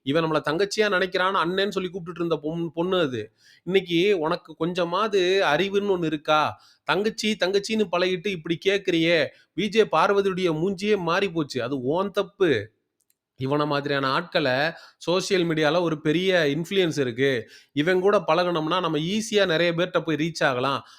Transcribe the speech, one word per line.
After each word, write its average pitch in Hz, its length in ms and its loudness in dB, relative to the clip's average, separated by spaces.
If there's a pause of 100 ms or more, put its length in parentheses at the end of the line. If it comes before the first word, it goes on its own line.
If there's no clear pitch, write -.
இவன் 156 220 0
நம்மள 160 100 0
தங்கச்சியா 160 460 0
நினைக்கிறான்னு 190 640 0
அண்ணன்னு 190 240 0
சொல்லி 185 240 -4
கூப்பிட்டுட்டு 175 220 -10
இருந்த 165 280 -2
பொண்-, 170 320 -4
பொண்ணு 180 260 0
அது. 127 320 -4 (320)
இன்னைக்கு 185 540 2
உனக்கு 160 380 -4
கொஞ்சமாவது 180 880 0
அறிவுன்னு 196 540 0
ஒண்ணு 170 60 -2
இருக்கா? 151 580 0 (220)
தங்கச்சி, 214 560 0
தங்கச்சின்னு 202 520 0
பழகிட்டு 185 340 -2
இப்படி 170 400 -4
கேக்குறியே. 170 600 2 (300)
வி 190 100 -2
ஜே 208 180 4
பார்வதியுடைய 185 720 2
மூஞ்சியே 196 420 0
மாறி 180 340 0
போச்சு. 151 320 -4
அது 131 180 -4
உன் 165 300 -2
தப்பு. 175 600 0 (640)
இவன 143 300 -2
மாதிரியான 143 420 -2
ஆட்களை 151 640 0 (260)
சோஷியல் 180 500 0
மீடியால 156 320 2
ஒரு 160 200 -2
பெரிய 175 460 2
இன்ஃப்ளூயன்ஸ் 160 520 0
இருக்கு, 127 520 0 (220)
இவன் 180 280 2
கூட 202 180 4
பழகுனோம்னா 170 640 0
நம்ம 160 180 -2
ஈஸியா 202 480 0
நிறைய 170 260 2
பேர்ட்ட 175 280 0
போய் 151 160 0
ரீச் 165 280 -2
ஆகலாம் 131 420 0 (120)